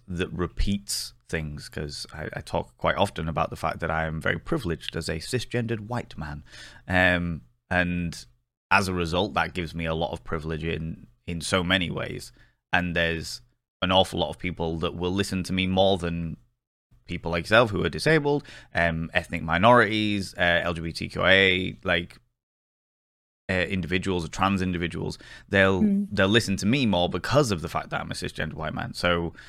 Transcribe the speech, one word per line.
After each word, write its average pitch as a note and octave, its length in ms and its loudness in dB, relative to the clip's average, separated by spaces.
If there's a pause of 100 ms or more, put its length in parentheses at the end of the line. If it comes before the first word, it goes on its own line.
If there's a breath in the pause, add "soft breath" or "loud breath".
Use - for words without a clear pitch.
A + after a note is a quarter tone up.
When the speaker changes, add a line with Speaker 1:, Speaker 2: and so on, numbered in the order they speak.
Speaker 1:
that F2 260 -2
repeats - 800 -2 (160)
things, D2 400 -6
'cause D2 420 -8
I, - 160 -10 (100)
I - 40 -8
talk - 360 -6
quite E2 180 2
often E2 340 0
about D#2+ 220 0
the - 40 -10
fact - 260 -4
that E2 100 -2
I D#2+ 140 0
am D#2+ 140 -4
very F2 200 0
privileged F2+ 560 -4
as D#2+ 140 -6
a E2 80 -2
cisgendered A2+ 640 -4
white A2+ 360 -8
man. D2+ 260 -10 (440 loud breath)
Um, F2+ 540 2 (280)
and F2 560 0 (460)
as G2 160 6
a F#2 80 0
result, F2 400 0
that E2 180 0
gives E2+ 220 -6
me E2 100 -6
a E2 80 -2
lot E2 180 -2
of - 120 -10
privilege D#2+ 400 -6
in, E2 420 -6 (220)
in E2+ 140 -6
so F#2 220 0
many F2+ 280 2
ways. - 400 -8 (420 soft breath)
And F2 220 -2
there's E2 460 -2 (420)
an F#2 80 0
awful F#2+ 280 2
lot D#2 100 0
of D2+ 100 -10
people E2 400 -4
that E2 160 -2
will F2+ 180 -2
listen F#2+ 300 -2
to F#2 100 -6
me F#2 140 0
more F#2+ 320 4
than E2+ 380 -4 (680)
people E2+ 260 -6
like E2+ 120 -2
yourself A2 260 6
who F2+ 140 0
are F2 60 2
disabled, D3 540 2 (300 loud breath)
um, E2 400 0
ethnic F2 300 -2
minorities, G#2 920 4
uh, F2 280 4
L F2 100 0
G E2 80 -6
B E2 100 -6
T F2+ 180 -8
Q F2 120 -4
I F2 100 6
A, F#2+ 520 6
like, F2 340 -2 (1300)
uh, F#2+ 40 0 (140)
individuals, F2+ 640 -2
trans F#2+ 320 2
individuals, F2+ 560 -4 (300 loud breath)
they'll, F#2+ 340 4
Speaker 2:
Mm. G2+ 300 2
Speaker 1:
they'll G2 160 4
listen G#2 300 4
to G2 100 -2
me C3 180 2
more F#2 240 2
because G2 400 2
of F2 120 0
the E2+ 80 -6
fact D#2 200 -6
that - 100 -4
I'm - 120 -8
a - 20 -6
cisgender - 400 -6
white D#2 220 -6
man. D#2+ 180 -6
So E2+ 400 0 (160 loud breath)